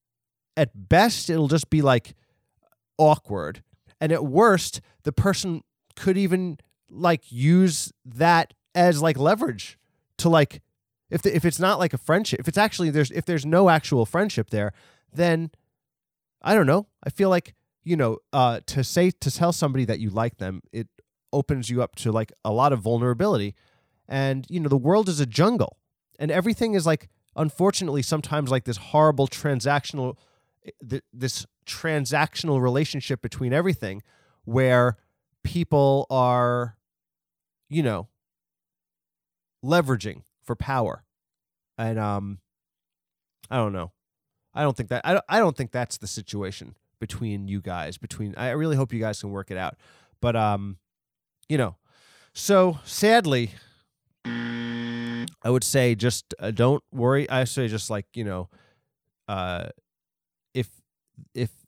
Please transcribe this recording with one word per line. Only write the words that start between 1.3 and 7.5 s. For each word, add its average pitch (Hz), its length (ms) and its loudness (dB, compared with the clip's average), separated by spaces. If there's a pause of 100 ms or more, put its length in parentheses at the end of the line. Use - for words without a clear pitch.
just 156 200 0
be, 156 140 2
like, 131 320 2 (840)
awkward. 104 680 2 (360)
And 156 120 0
at 147 120 0
worst, 180 560 4 (220)
the 147 80 -4
person 180 540 -2 (320)
could 190 200 0
even, 185 420 0 (300)
like, 165 440 0
use 160 600 4 (120)